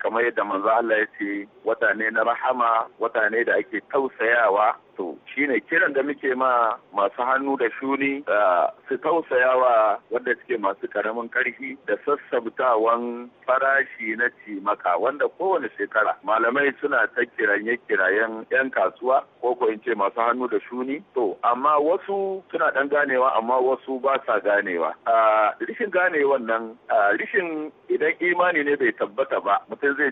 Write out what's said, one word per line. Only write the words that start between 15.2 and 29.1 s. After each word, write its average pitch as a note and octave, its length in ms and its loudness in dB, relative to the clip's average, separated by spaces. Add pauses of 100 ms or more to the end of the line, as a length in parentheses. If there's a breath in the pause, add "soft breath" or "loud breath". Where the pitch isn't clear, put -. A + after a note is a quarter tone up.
kowane E3 480 -2
shekara G2+ 380 0 (100)
malamai A#2 560 0
suna C3+ 340 0
ta A#2+ 60 0 (160)
kiranye-kirayen G#2+ 1120 0
yan C3 200 0
kasuwa A#2+ 520 0 (180)
ko B2 140 0
ko B2 140 0
in A2 160 -2
ce A#2 100 -2
masu G2 240 -2
hannu A#2+ 300 0
da G#2 100 -2 (100)
shuni. B2+ 320 -6 (120)
To, G#2 300 -2
amma C3 360 2
wasu F#3+ 600 -2 (100)
suna D#3+ 200 0
dan C#3 180 -2
ganewa, C3+ 480 2
amma A#2+ 240 0
wasu C3 400 -2
ba C3+ 240 0
sa A2 140 0
ganewa. F#2+ 540 0 (120)
Ah, A2 560 4
rishin G#3+ 300 -6
ganewan D3 540 2
nan, A2+ 300 -4 (140)
ah, A2 260 4
rishin E3 560 -4 (180)
idan E3+ 300 0
imani F3 440 2
ne C#3+ 120 0
bai C3 160 2
tabbata G#2+ 520 -4